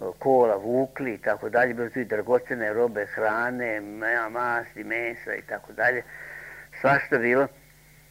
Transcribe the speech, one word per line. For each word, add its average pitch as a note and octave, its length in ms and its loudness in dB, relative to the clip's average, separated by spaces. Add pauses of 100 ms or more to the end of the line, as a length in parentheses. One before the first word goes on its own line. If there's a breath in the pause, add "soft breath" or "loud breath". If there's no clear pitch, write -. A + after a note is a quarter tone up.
e, G#2 40 -10 (140)
kola B2 380 6
vukli B2 580 -2
i - 40 -10
tako G#2 300 -2
dalje, A#2+ 260 2
bilo A#2 140 -4
tu C3 120 -4
i A#2+ 40 0
dragocene A2 680 0
robe, G#2+ 340 0
hrane, A2+ 760 -2
me-, A2 500 -4
masti, A#2 540 -4
mesa A2+ 500 -6
i G2+ 80 -10
tako G#2 300 -10
dalje, A#2 300 0 (760 loud breath)
svašta C3+ 380 4
bilo, B2 300 4 (640 soft breath)